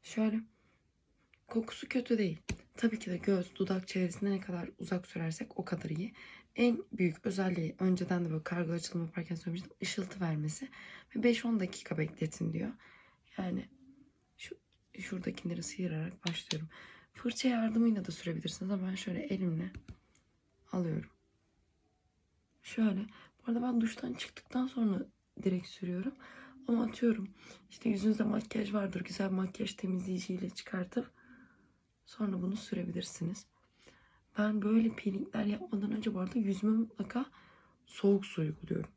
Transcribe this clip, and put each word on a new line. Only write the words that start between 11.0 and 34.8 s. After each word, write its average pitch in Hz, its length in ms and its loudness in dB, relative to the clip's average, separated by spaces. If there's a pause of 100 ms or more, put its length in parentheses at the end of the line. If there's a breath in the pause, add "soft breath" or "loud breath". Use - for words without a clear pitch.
ve 214 80 0
beş 233 220 6
on 233 140 4
dakika - 380 -2
bekletin - 560 -2
diyor. 214 180 -2 (640 loud breath)
Yani 190 320 -2 (680)
şu, - 180 -12 (440)
şuradakileri 175 640 -4
sıyırarak 175 640 -4
başlıyorum. 160 420 -4 (440 loud breath)
Fırça - 360 2
yardımıyla 226 560 4
da 170 60 -4
sürebilirsiniz 165 600 -4
ama 185 160 0
ben 190 80 -2
şöyle 185 240 -4
elimle 185 520 0 (1000)
alıyorum. 170 380 0 (1500)
Şöyle. 214 380 2
Bu - 500 -8
arada 233 100 2
ben 240 200 2
duştan 247 320 -2
çıktıktan - 540 -4
sonra 226 380 2 (380)
direkt 185 240 2
sürüyorum. 185 460 -4 (540 loud breath)
Ama 233 160 4
atıyorum 220 460 2 (400 loud breath)
işte - 200 -2
yüzünüzde 214 340 4
makyaj 214 500 0
vardır. 196 280 0
Güzel 190 300 -2
makyaj 190 420 0
temizleyiciyle 185 760 -2
çıkartıp - 640 -4 (920 loud breath)
sonra 190 360 -2
bunu 185 140 0
sürebilirsiniz. 175 920 -4 (920 soft breath)
Ben 214 240 2
böyle 220 340 6